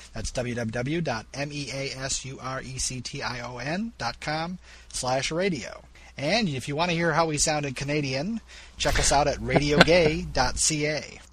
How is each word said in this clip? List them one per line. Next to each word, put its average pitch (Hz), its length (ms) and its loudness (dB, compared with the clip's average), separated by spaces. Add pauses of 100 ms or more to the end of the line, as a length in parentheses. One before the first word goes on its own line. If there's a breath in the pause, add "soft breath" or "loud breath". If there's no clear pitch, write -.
(140 soft breath)
That's 110 160 -6
w 123 240 -2
w 113 180 -4
w 131 300 -2
dot 117 320 -4
m 143 180 -6
e 143 180 -8
a 135 280 -6
s 135 260 -4
u 131 160 -12
r 131 220 -8
e 127 160 -10
c 127 240 -4
t 135 200 -10
i 120 180 -6
o 120 180 -10
n 180 400 -4
dot 117 220 -6
com 160 360 -4 (340 soft breath)
slash 127 400 0
radio. 165 520 -2 (340 soft breath)
And 185 320 2
if 135 200 -4
you 143 80 -4
want 175 140 2
to 165 60 2
hear 170 160 4
how 165 140 4
we 151 120 0
sound 151 260 2
in 139 80 -2
Canadian, 143 680 -2 (340 loud breath)
check - 220 2
us - 140 6
out 147 140 6
at 123 140 0
radio 143 380 2
gay 160 440 8 (100)
dot 127 260 0
c 151 280 2
a. 151 320 -4 (140)